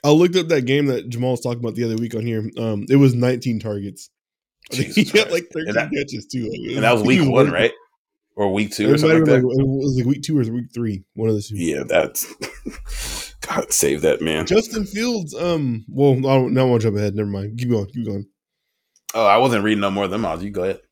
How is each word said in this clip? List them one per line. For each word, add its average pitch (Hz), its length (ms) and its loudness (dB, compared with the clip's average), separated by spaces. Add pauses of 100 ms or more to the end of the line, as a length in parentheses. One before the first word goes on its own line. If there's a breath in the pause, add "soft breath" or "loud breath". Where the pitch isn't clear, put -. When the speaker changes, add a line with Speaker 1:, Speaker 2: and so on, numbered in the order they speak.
Speaker 1:
I 143 60 4
looked 170 260 6
up 165 120 0
that 151 140 2
game 139 240 0
that 120 220 -2
Jamal 123 240 -2
was 120 80 -4
talking 120 200 -4
about 113 140 -6
the 117 100 -4
other 113 120 -2
week 117 180 -6
on 110 80 -4
here. 113 360 -4
Um, 110 300 -4
it 135 80 4
was 135 180 6
nineteen 120 460 0
targets. 101 480 -10 (320)
<laughs> - 320 -20
Speaker 2:
Jesus - 220 -6
Speaker 1:
He 214 100 4
had, - 80 -4
Speaker 2:
Christ. 214 180 2
Speaker 1:
like, 170 220 -4
thirteen 156 160 -6
Speaker 2:
And 107 80 -2
that, 139 160 -2
Speaker 1:
catches, - 340 -8
too. 127 180 -6
Like, - 160 -8
it - 160 -8
Speaker 2:
and 131 80 0
that 117 80 6
was 113 100 4
Speaker 1:
was, 123 60 2
Speaker 2:
week 131 80 6
Speaker 1:
he 185 40 4
was 143 80 4
Speaker 2:
one, 131 180 4
Speaker 1:
working. 143 60 -2
Speaker 2:
right? 104 200 2 (680)
Or 98 140 0
week 104 180 -2
two 107 160 0
Speaker 1:
It 139 60 6
Speaker 2:
or - 20 4
something 156 240 4
Speaker 1:
might 156 60 4
Speaker 2:
like - 20 4
Speaker 1:
have 135 140 6
Speaker 2:
that. 127 60 0
Speaker 1:
been, 131 100 0
like, - 80 -
it 135 180 -2
was, 131 140 0
like, 117 80 0
week 143 160 0
two 151 160 -2
or 127 120 2
week 120 220 -6
three, 107 400 -6
one 113 160 -2
of 110 80 2
the 104 60 -4
two. 104 140 -10
Speaker 2:
Yeah, 78 300 -2
that's - 380 -2 (1120 loud breath)
<laughs> - 0 - (120)
God - 240 -4
save 73 300 0
that 78 220 2
man. 80 240 -2
Speaker 1:
Justin 220 400 0
Fields. 208 480 -4
Um, 139 540 -4
well, 139 240 4
I 135 240 2
don't, 123 180 2
now 131 80 4
I - 80 4
wanna 120 120 4
jump 107 140 0
ahead. 104 180 -2
Never 104 140 -2
mind. 101 300 -8
Keep 123 100 -4
going. 107 220 0
Keep 117 160 -8
going. 104 200 -8 (840)
Speaker 2:
Oh, 113 140 2
I 101 100 8
wasn't 117 260 4
reading 107 200 2
no 101 80 0
more 98 140 -2
of 92 60 -2
them 107 140 -4
odds. 82 180 -4
You 104 80 -8
go 95 140 -4
ahead. 95 160 -4 (120)